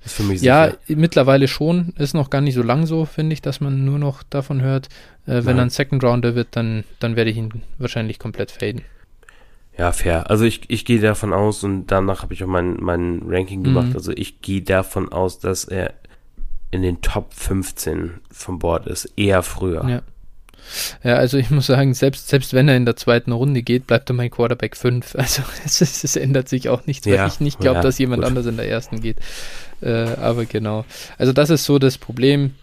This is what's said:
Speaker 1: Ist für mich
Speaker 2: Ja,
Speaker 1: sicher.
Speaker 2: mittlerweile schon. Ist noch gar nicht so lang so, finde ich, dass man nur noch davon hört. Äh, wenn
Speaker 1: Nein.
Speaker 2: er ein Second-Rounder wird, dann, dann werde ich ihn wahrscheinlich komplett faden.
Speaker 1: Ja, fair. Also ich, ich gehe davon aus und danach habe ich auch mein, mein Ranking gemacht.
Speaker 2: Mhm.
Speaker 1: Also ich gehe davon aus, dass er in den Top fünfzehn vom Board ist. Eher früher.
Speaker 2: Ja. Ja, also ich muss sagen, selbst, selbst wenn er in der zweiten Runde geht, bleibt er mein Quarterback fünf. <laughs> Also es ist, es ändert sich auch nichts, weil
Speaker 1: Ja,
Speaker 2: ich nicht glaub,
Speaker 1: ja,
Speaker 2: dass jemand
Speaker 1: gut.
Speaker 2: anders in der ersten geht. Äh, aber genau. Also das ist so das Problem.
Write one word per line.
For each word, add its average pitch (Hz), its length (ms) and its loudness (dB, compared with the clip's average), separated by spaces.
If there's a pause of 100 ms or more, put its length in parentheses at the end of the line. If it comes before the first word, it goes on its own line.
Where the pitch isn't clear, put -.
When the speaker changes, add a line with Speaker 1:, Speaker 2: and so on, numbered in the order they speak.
Speaker 1:
Ist - 100 -14
für 107 80 -4
mich 98 180 0
Speaker 2:
Ja, 139 300 6 (160)
Speaker 1:
sicher. 151 140 0
Speaker 2:
mittlerweile 139 480 4
schon. 170 500 0
Ist 147 160 -2
noch 143 160 0
gar 139 100 0
nicht 143 140 2
so 123 80 0
lang 127 240 2
so, 160 180 0
finde 156 300 -2
ich, - 80 -10
dass 143 180 -4
man 139 240 0
nur 139 140 0
noch 143 240 -2
davon 139 400 -4
hört. 135 240 0 (400)
Äh, 123 120 0
wenn 120 60 0
Speaker 1:
Nein. 127 140 4
Speaker 2:
er 123 60 4
ein 120 60 0
Second-Rounder 120 680 2
wird, 117 160 -2
dann, 113 320 -2 (160)
dann 117 160 0
werde 113 140 2
ich 110 60 -4
ihn 110 140 -4 (280)
wahrscheinlich 113 420 -4
komplett 104 320 -8
faden. - 300 -6 (920)
Speaker 1:
Ja, 87 160 2
fair. 82 380 0
Also 107 160 4
ich, - 220 -2
ich 110 180 -4
gehe 117 140 4
davon 104 340 0
aus 101 280 0
und 98 260 -4
danach 95 340 0
habe - 100 -8
ich - 100 -8
auch 92 60 -6
mein, 90 320 0
mein 87 460 -2
Ranking 92 360 -4
gemacht. 123 280 4
Speaker 2:
Mhm. 127 60 -2
Speaker 1:
Also - 160 -6
ich - 280 -8
gehe 95 220 -4
davon 95 500 -2
aus, 92 280 -2
dass 92 240 -4
er 92 280 -4 (760)
in 92 100 -2
den 90 220 -2
Top - 320 -2
fünfzehn 85 800 -4 (180)
vom - 280 -10
Board 85 280 -2
ist. - 300 -10
Eher 98 260 4
früher. 92 440 -4
Speaker 2:
Ja. 123 140 -2 (1040)
Ja, 123 100 4
also 131 240 4
ich 117 120 0
muss 139 160 4
sagen, 135 280 4
selbst, 135 340 0
selbst 139 240 0
wenn 127 160 6
er 131 80 6
in 123 100 4
der 117 100 2
zweiten 120 340 2
Runde 123 320 0
geht, 123 240 0
bleibt 117 240 2
er 127 40 0
mein 120 160 -2
Quarterback 117 460 -2
fünf. 123 380 -2
<laughs> - 40 -4
Also 123 240 0 (220)
es - 160 0
ist, - 220 0
es 151 140 -2
ändert 135 320 0
sich 127 200 -2
auch 123 180 0
nichts, 143 200 -4
weil 104 80 6
Speaker 1:
Ja, 95 140 2
Speaker 2:
ich - 100 -6
nicht - 220 -2
glaub, 127 160 0
Speaker 1:
ja, 87 60 2
Speaker 2:
dass 131 160 2
jemand 123 240 0
Speaker 1:
gut. 123 60 0
Speaker 2:
anders 123 180 0
in 113 100 -4
der 110 120 -6
ersten 113 320 -6
geht. 113 180 -2 (640)
Äh, 120 80 -2 (260)
aber 117 300 -2
genau. 107 380 -4 (340)
Also 131 140 4
das 147 180 4
ist 151 160 4
so 143 120 4
das 135 200 2
Problem. 135 640 0